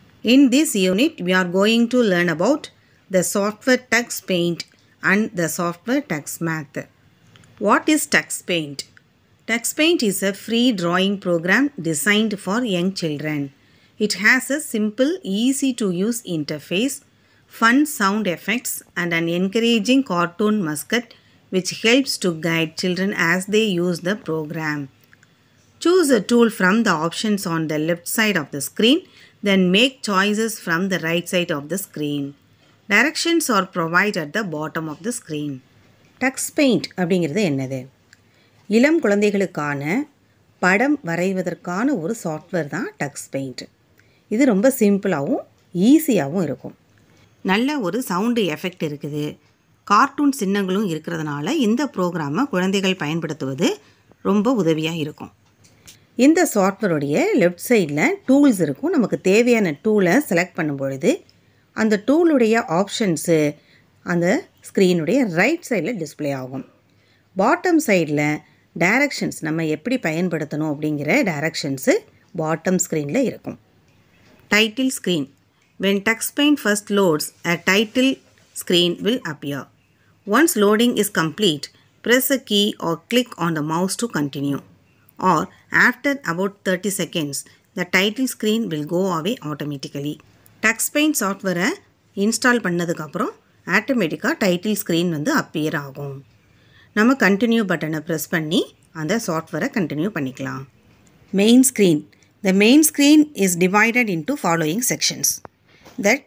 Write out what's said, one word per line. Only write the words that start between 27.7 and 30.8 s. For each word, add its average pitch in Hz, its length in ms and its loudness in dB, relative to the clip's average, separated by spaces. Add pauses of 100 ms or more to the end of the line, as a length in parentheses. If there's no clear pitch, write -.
the 151 60 -2 (100)
left 170 280 -4
side 208 260 0
of 139 120 -12
the 139 140 -6
screen, 254 300 2 (500)
then 190 140 4 (140)
make 269 180 2 (160)
choices 208 420 0 (140)
from 170 160 0 (100)